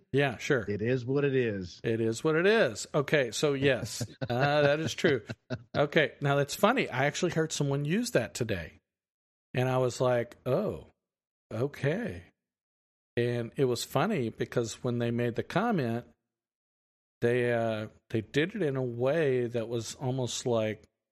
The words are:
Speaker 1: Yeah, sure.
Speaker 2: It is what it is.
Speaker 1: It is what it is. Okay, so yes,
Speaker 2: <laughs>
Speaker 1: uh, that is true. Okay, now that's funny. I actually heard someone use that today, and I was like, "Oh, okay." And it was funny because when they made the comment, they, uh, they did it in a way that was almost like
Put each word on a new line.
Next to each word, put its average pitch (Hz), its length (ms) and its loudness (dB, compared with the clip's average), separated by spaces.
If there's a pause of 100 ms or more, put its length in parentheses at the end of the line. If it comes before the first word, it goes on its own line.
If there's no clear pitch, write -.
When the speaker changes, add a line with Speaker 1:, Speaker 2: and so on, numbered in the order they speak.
(120)
Speaker 1:
Yeah, 135 260 2
sure. 123 300 0
Speaker 2:
It 101 140 -2
is 123 220 0
what 139 200 0
it 139 100 0
is. 101 480 -2
Speaker 1:
It 113 180 -2
is 113 220 -2
what 156 140 2
it 170 100 2
is. 196 480 2
Okay, 143 380 2
so 147 220 0
yes, 131 480 0 (140)
Speaker 2:
<laughs> - 140 -8
Speaker 1:
uh, 143 320 2
that 143 160 4
is 160 160 -4
true. 143 280 2 (540)
Okay, 147 440 4
now 143 160 2
that's 143 180 0
funny. 208 340 2
I 131 180 0
actually 156 260 -2
heard 160 180 0
someone 143 340 0
use 202 280 -2
that 120 220 0
today, 101 400 -4 (800)
and 127 160 0
I 127 100 0
was 127 220 0
like, 123 360 0 (100)
"Oh, 135 400 -2 (640)
okay." 139 720 -4 (920)
And 120 380 0
it 139 120 2
was 120 180 0
funny 143 460 0
because - 520 -4
when 120 160 0
they 117 140 0
made 120 240 0
the 113 80 -4
comment, 156 600 -2 (1160)
they, 120 320 2
uh, 113 340 0 (240)
they 113 120 0
did 156 340 -2
it 202 60 -2
in 143 120 0
a 135 80 0
way 127 640 0
that 113 220 -4
was 117 320 -6
almost 127 460 -4
like 110 360 0 (300)